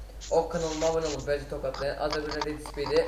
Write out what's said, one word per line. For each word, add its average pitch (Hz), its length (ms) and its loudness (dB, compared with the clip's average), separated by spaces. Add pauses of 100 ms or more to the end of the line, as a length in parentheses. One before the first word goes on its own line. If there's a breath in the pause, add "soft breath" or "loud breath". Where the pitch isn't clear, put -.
(320)
O 165 180 4
kanalıma 160 380 0
abone 160 180 4
olun. 135 220 -2
Bence 143 220 0
tokatlayın. 135 480 -2
Az 151 200 0
önce 151 200 -2
Redis 147 400 -4
Bey'i 147 300 4